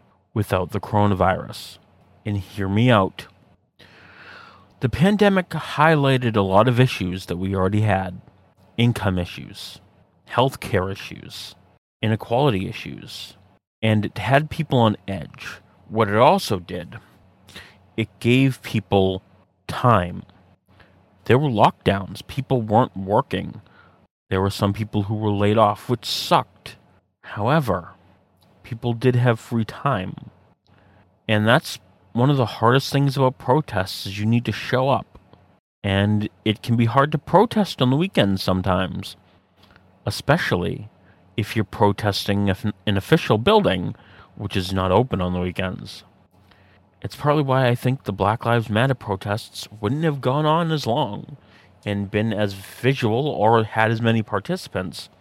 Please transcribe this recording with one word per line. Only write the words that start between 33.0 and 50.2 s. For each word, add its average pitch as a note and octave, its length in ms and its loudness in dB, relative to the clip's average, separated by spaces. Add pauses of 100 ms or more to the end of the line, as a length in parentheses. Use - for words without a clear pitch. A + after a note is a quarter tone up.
about C3+ 220 2
protests G#2+ 720 -2
is G2 120 -8
you G#2 60 -2
need A#2 200 2
to A2 60 -4
show C3 380 -2
up. - 300 -4 (680)
And G#2 440 0 (160)
it G#2+ 180 0
can A#2 140 0
be A#2+ 80 2
hard C#3 260 2
to D#3 60 -4
protest G3+ 640 0
on B2+ 80 2
the C3+ 80 2
weekends G#2 440 0
sometimes, F#2 760 -2 (880)
especially G#2 840 -2 (480)
if A2 220 -2
you're G#2+ 80 0
protesting G2+ 840 0
an G2+ 480 -2
official - 400 2
building, F#2 560 2 (420)
which G2+ 200 -8
is F#2 160 -2
not F#2+ 220 0
open A2 260 2
on F2+ 140 -2
the F2+ 80 -2
weekends. F#2 640 -8 (960)
It's - 160 -12
partly D3 260 2
why C3 240 2
I A#2+ 80 4
think C3 300 -2
the G2+ 80 -4
Black G2 320 0
Lives A#2 240 0
Matter B2 260 2
protests - 720 -8 (140)
wouldn't C#3 240 -2
have C#3 160 -2